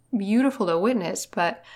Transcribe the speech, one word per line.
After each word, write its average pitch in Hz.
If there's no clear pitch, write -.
beautiful 226
to 165
witness. 190
But -